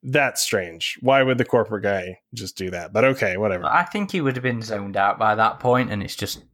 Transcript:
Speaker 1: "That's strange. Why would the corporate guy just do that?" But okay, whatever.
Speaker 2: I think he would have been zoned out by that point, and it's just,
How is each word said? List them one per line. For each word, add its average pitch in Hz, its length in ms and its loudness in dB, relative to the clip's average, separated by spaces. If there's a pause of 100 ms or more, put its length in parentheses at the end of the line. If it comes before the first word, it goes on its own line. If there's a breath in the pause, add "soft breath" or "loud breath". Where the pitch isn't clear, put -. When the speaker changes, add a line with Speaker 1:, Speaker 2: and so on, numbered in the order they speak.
Speaker 1:
"That's 135 400 0
strange. 85 600 -2
Why 135 200 6
would 131 160 2
the 120 80 2
corporate 107 380 0
guy 92 360 -2 (140)
just 110 240 -12
do 92 140 -6
that?" 90 220 -10
But 107 120 4
okay, 131 320 2
whatever. 98 280 0
Speaker 2:
I 175 180 4
think 202 280 -4
he 185 100 -2
would 135 160 0
have 123 60 -10
been 120 180 -2
zoned 101 360 -6
out 101 220 2
by 107 160 4
that 110 240 2
point, 123 320 2
and 104 100 -4
it's - 140 -8
just, - 280 -8 (100)